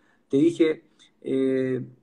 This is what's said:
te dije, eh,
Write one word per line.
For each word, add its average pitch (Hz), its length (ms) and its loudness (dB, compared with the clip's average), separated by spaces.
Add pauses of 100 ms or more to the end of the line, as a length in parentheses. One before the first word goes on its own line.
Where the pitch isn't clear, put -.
(300)
te 135 80 0
dije, 165 460 2 (400)
eh, 131 600 -2 (200)